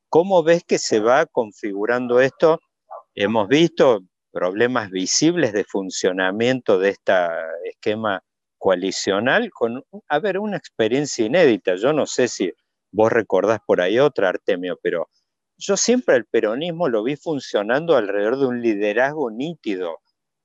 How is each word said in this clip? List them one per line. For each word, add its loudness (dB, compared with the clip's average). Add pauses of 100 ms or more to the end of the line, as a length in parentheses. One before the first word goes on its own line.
¿cómo 2
ves 2
que 0
se 0
va 4
configurando -2
esto? 2 (560)
Hemos 0
visto 4 (300)
problemas -2
visibles 0
de 0
funcionamiento -2
de 2
este -2 (520)
esquema -4 (360)
coalicional 0
con, -6 (240)
a -2
ver, -2
una -6
experiencia -2
inédita. 2
Yo 0
no 0
sé 0
si -4 (400)
vos 2
recordás 0
por 2
ahí 2
otra, 2
Artemio, -4
pero -4 (480)
yo -2
siempre 2
el 0
peronismo -2
lo 0
vi -2
funcionando -2
alrededor 0
de 2
un -4
liderazgo 0
nítido, -8 (460)